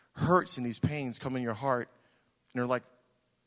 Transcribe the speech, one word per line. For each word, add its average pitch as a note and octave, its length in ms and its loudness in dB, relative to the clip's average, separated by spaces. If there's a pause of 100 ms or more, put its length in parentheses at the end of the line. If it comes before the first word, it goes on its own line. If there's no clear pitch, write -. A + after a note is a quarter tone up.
(140)
hurts E3 440 2
and B2 80 -2
these A#2 140 -4
pains C#3+ 400 -2
come C3 160 -4
in B2+ 80 -2
your A#2 100 0
heart, B2 360 -2 (640)
and B2 80 -4
they're B2 60 2
like, B2 160 0 (640)